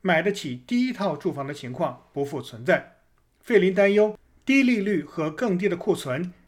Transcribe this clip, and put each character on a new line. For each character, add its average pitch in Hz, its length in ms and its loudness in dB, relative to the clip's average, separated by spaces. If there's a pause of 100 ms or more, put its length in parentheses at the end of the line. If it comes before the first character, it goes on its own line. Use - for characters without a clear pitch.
买 170 200 2
得 190 100 0
起 135 240 -6
第 240 240 -2
一 247 140 0
套 185 220 -4
住 165 180 -4
房 139 120 -8
的 143 80 -8
情 123 200 -10
况 127 400 -6
不 143 100 -4
复 139 180 -6
存 117 220 -16
在。 147 360 -2 (420)
费 220 180 4
林 185 140 4
担 196 200 4
忧， 214 240 2 (280)
低 269 180 4
利 247 140 4
率 196 260 0
和 156 260 -4
更 180 280 0
低 185 100 2
的 175 80 -2
库 175 180 0
存 165 400 -6 (140)